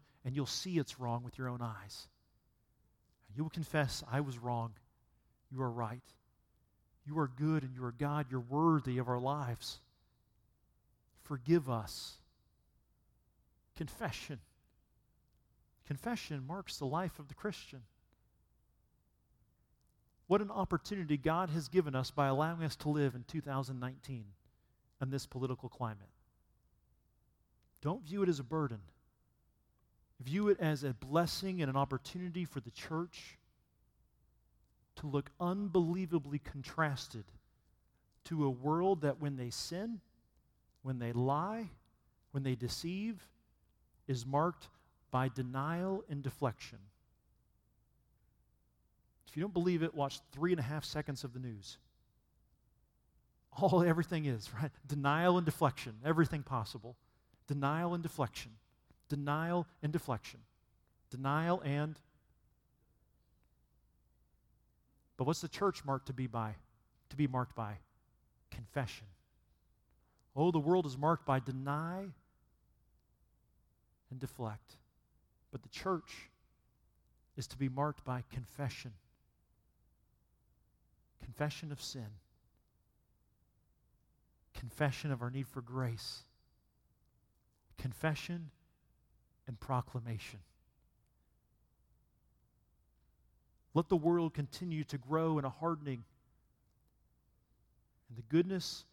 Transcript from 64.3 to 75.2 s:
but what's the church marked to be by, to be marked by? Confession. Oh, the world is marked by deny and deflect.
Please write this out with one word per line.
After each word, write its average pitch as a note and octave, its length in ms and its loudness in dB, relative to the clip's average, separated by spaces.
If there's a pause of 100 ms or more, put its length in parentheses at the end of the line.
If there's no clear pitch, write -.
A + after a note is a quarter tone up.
but C3 100 0
what's D#3+ 160 2
the E3 60 -6
church - 380 0
marked C3+ 220 0
to C#3 60 -4
be B2+ 120 -2
by, A2 300 -4 (540)
to - 60 -16
be C#3+ 120 4
marked B2+ 260 0
by? G#2 240 -4 (720)
Confession. A#2 560 -6 (1300)
Oh, D3+ 140 4
the E3 100 4
world E3 280 4
is C3 100 -6
marked D3+ 260 2
by C3+ 160 2
deny D3+ 760 -4 (1900)
and B2+ 100 -10
deflect. A#2 580 -8 (720)